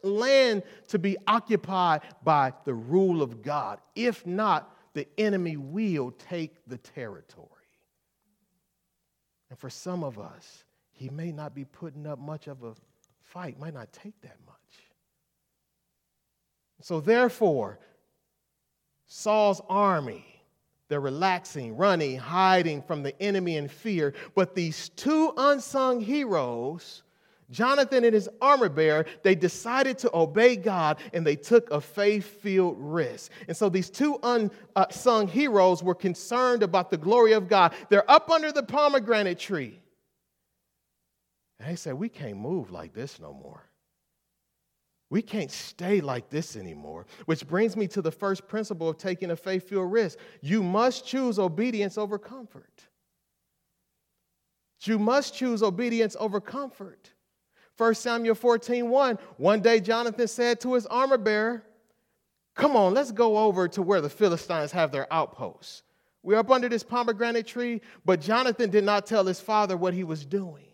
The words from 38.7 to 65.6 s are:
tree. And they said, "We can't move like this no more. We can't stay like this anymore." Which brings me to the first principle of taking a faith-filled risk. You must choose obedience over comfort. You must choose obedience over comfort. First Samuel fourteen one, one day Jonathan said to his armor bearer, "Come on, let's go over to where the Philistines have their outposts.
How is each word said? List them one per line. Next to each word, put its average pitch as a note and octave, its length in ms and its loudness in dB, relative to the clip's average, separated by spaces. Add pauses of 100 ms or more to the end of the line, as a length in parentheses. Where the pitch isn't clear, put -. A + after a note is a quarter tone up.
tree. C#3+ 420 -8 (1800)
And B2+ 100 -12
they F3 60 -6
said, D3+ 180 -10
"We G3 160 -8
can't G#2+ 280 -12
move A#2+ 340 -6
like E2+ 220 -14
this B2+ 260 -14
no D2 140 -18
more. C2+ 360 -20 (1400)
We G#3 100 0
can't G3 300 -8
stay F#3 500 -4
like B2+ 300 -8
this D#3 240 -8
anymore." E2 500 -16 (200)
Which D#3+ 200 -2
brings G3+ 320 0
me G3+ 120 -2
to G3+ 120 -4
the D#3+ 100 -2
first G3 360 -4
principle F3+ 420 -6
of D#3+ 80 -6
taking F#3 320 -6
a E3 60 -2
faith-filled F#3 560 -4
risk. G#3+ 260 0 (240)
You F#3+ 220 0
must A3+ 420 0
choose B3+ 320 -2
obedience G#3 600 -2
over G#3 180 -4
comfort. - 720 -20 (2000)
You A3 120 0
must C4 380 0
choose A#3+ 260 -2
obedience A3+ 580 0
over G#3 220 -4
comfort. G#3+ 720 -14 (640)
First A3+ 280 2
Samuel A#3 320 2
fourteen A#3+ 560 2
one, B3+ 260 4 (200)
one G3 220 4
day A3+ 200 6
Jonathan A3+ 480 0
said A#3+ 340 0
to B3+ 140 -2
his A3 100 0
armor C4 320 2
bearer, A3 480 0 (880)
"Come C#4+ 220 2
on, G3 180 6
let's C4 180 0
go A3 240 2
over F#3+ 340 2
to G3+ 120 -6
where F3+ 180 2
the D3 120 -2
Philistines E3+ 640 0
have D#3+ 180 2
their C3+ 200 -4
outposts. - 720 -6 (400)